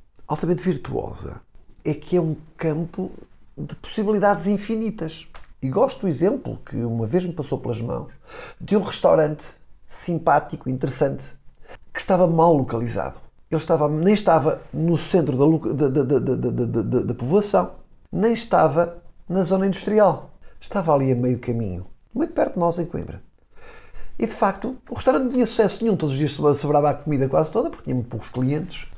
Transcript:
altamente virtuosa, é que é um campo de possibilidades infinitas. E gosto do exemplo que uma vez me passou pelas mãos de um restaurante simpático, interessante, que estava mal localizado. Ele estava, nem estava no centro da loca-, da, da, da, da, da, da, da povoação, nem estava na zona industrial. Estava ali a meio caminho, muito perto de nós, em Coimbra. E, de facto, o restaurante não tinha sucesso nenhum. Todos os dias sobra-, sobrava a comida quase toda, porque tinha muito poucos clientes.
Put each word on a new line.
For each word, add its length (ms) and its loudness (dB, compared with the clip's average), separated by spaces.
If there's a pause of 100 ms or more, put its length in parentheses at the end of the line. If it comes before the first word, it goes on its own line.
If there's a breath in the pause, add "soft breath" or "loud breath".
(280)
altamente 360 -2
virtuosa, 800 -4 (420)
é 100 -2
que 220 -4
é 60 4
um 140 -2 (220)
campo 540 -4 (460)
de 180 -10
possibilidades 720 0
infinitas. 800 -4 (340)
E 80 -2
gosto 320 0
do 60 -2
exemplo 580 0
que 120 -8
uma 280 -2
vez 180 0
me 100 -4
passou 260 -4
pelas 200 -4
mãos 320 -6 (480 loud breath)
de 160 0
um 60 4
restaurante 680 2 (380)
simpático, 840 -2
interessante, 560 -2 (680 loud breath)
que 60 -8
estava 260 4
mal 280 6
localizado. 680 -2 (300)
Ele 120 0
estava, 260 2
nem 260 4
estava 480 2 (120)
no 240 2
centro 400 2
da 80 6
loca-, 280 2
da, 140 2
da, 160 2
da, 160 4
da, 160 0
da, 460 0
da, 200 2
da 120 -2
povoação, 600 0 (380)
nem 220 2
estava 720 2 (260)
na 140 2
zona 240 2
industrial. 640 2 (280 soft breath)
Estava 360 0
ali 160 2
a 40 4
meio 220 0
caminho, 480 -4 (280)
muito 200 -2
perto 200 0
de 60 -4
nós, 200 0
em 60 -2
Coimbra. 360 -10 (960 loud breath)
E, 80 0
de 80 -4
facto, 440 -2 (120)
o 60 -8
restaurante 300 2
não 60 -2
tinha 140 2
sucesso 380 2
nenhum. 120 2
Todos 180 -2
os 60 -2
dias 120 0
sobra-, 240 2
sobrava 340 2
a 40 0
comida 360 0
quase 220 2
toda, 180 0
porque 140 -14
tinha 120 -4
muito 140 -4
poucos 200 -8
clientes. 580 -4 (100)